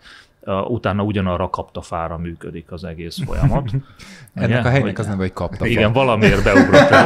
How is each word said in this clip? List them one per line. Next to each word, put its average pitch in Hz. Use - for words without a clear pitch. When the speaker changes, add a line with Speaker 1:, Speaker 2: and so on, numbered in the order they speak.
Speaker 1:
ö, 98
utána 104
ugyanarra 95
a 90
kaptafára 82
működik 82
az 87
egész 85
folyamat. 123
Speaker 2:
<laughs> -
Ennek 120
Speaker 1:
Ugye? 117
Speaker 2:
a 123
helynek 131
Speaker 1:
Hogy -
Speaker 2:
az 110
neve, 98
hogy 92
kaptafa. 92
Speaker 1:
Igen, 107
valamiért 107
beugrott, 95